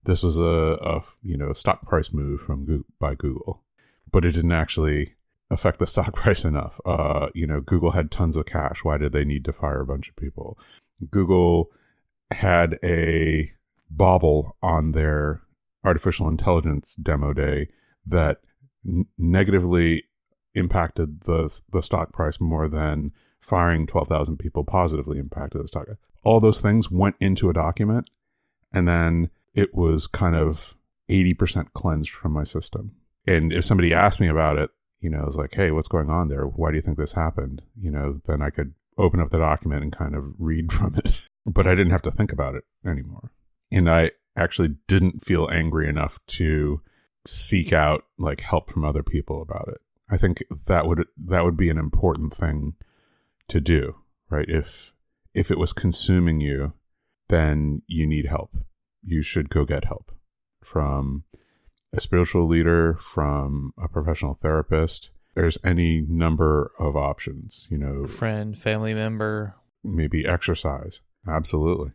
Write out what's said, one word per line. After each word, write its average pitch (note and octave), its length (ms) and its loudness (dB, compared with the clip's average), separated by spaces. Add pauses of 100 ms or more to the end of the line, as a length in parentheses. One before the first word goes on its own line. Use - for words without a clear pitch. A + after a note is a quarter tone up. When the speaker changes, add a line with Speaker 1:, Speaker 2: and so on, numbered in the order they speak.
Speaker 1:
This F2+ 180 2
was E2 160 2
a, E2 440 2
a, D#2+ 220 -4 (200)
you E2+ 140 -4
know, C#2+ 160 -4
stock - 340 -2
price D#2 260 0
move C#2+ 280 -4
from C#2 240 -6
Goo-, D2 200 -2 (140)
by C#2+ 160 -2
Google, - 480 -8 (480)
but F2 140 4
it E2+ 80 4
didn't E2 180 2
actually D#2 640 0 (340)
affect - 300 0
the F2 80 0
stock - 260 -2
<laughs> - 20 -8
price - 300 2
enough. D2 400 -2
Uh, D2 500 -2
you E2+ 120 -2
know, D2 140 -2
Google E2+ 300 2
had D#2+ 200 0
tons E2 260 0
of - 80 -2
cash. - 380 -6
Why D2+ 140 0
did C#2+ 140 -2
they D2 140 0
need C#2+ 200 -4
to C#2 80 -4
fire C#2 280 -4
a C2+ 60 -6
bunch C#2 220 -8
of - 60 -20
people? - 420 -10 (520)
Google F2 600 4 (600)
had E2+ 520 2
a D#2+ 680 0 (380)
bobble D#2+ 720 4
on D#2+ 300 0
their D2+ 500 0 (420)
artificial F2+ 460 0
intelligence D#2+ 680 0
demo D2 380 -2
day D2 340 -2 (380)
that E2 360 0 (460)
n-, F2 200 0 (100)
negatively F2 880 2 (500)
impacted E2+ 680 -2
the, D#2+ 380 -2 (120)
the F2+ 100 0
stock E2 320 -4
price D#2 260 -4
more D#2+ 280 0
than D2+ 440 -2 (280)
firing F2 480 2
twelve D2 200 -2
thousand D2+ 300 -2
people D2+ 260 -6
positively D2+ 540 -2
impacted C#2 460 -8
the - 40 -10
stock. C#3+ 200 -8 (360)
All A2+ 160 6
those A2 220 6
things G#2+ 300 2
went F#2+ 280 2
into F#2+ 300 2
a E2 40 0
document, G#2 540 0 (640)
and F2+ 160 2
then E2+ 440 2 (240)
it G2+ 180 2
was D#2+ 320 2
kind E2+ 300 0
of D#2 400 -2 (340)
eighty F#2 240 4
percent F2+ 400 -2
cleansed - 380 -2
from - 220 -4
my D2+ 100 -2
system. - 480 -8 (340)
And D#2+ 260 4
if E2+ 140 0
somebody F2 280 4
asked F#2 260 4
me F#2 80 4
about D2+ 320 2
it, C#2 100 -2 (300)
you E2 100 -6
know, D2+ 120 -2
I D2 40 -4
was D2 120 -6
like, C#2+ 180 -6
"Hey, F#2 160 2
what's D#2 160 0
going D#2 240 -2
on E2+ 160 0
there? C#2 180 -4
Why D#2 240 -2
do D#2 60 0
you D#2 60 -2
think D2+ 180 -4
this D2 140 -6
happened?" D2 500 -4 (120)
You F#2+ 140 -6
know, C#2+ 360 -4
then D2 180 -2
I D2 80 -4
could C#2+ 240 -6 (200)
open F2 240 2
up D#2+ 120 0
the E2 80 2
document D#2 420 0
and D2 100 -6
kind D2 220 -6
of C#2 240 -8
read D#2+ 340 -2
<laughs> - 20 -4
from F#2+ 200 0
it. - 340 0 (160)
But G2+ 220 2
I F#2 60 4
didn't F2+ 220 4
have F2+ 100 0
to D2+ 80 -4
think G#2 200 -2
about C2+ 220 -4
it C2+ 120 -12 (200)
anymore. - 460 -8 (400)
And F2+ 180 4
I E2 220 6 (260)
actually E2+ 380 0 (120)
didn't F#2+ 380 2
feel D#2+ 260 2
angry D#2 380 0
enough D2 380 -4
to D2+ 540 0 (440)
seek - 480 0
out, D2+ 300 2 (160)
like, D#2 220 -4
help - 280 -2
from D#2 160 -2
other D2 160 -2
people D2+ 400 -4
about - 260 -10
it. - 120 -12 (280)
I G2+ 100 0
think F2+ 260 2 (240)
that E2 180 4
would, E2 220 0 (100)
that E2+ 260 0
would E2+ 140 2
be F2 120 4
an D#2+ 100 0
important D2+ 540 0
thing D2 420 -4 (720)
to F#2 120 0
do, C#2+ 360 2 (340)
right? D2 180 -2
If, - 460 -4 (400)
if F2+ 160 0
it F#2 80 2
was E2+ 160 0
consuming F2 680 2
you, C#2+ 320 -4 (540)
then D2+ 600 2
you D#2+ 180 -2
need D2+ 220 -2
help. - 280 -6 (460)
You E2+ 200 -2
should D2 280 -4
go D2 160 0
get C#2 200 -4
help - 260 -6 (520)
from C#2 600 -4 (720)
a - 60 -2
spiritual F2 480 2
leader, E2 480 4
from C#2+ 840 -4
a F2 100 -8
professional D#2 460 -4
therapist. D#2 800 -2 (240)
There's E2+ 280 0
any E2+ 440 2
number D#2+ 720 2
of D2 160 -2
options, C#2+ 720 -6
you D2+ 80 -4
know. C#2 280 -4
Speaker 2:
Friend, G#2+ 520 -6
family A2 360 -4
member. G#2+ 600 -4 (280)
Speaker 1:
Maybe D#2 420 -2
exercise. D#2 760 -4 (260)
Absolutely. D#2 680 -2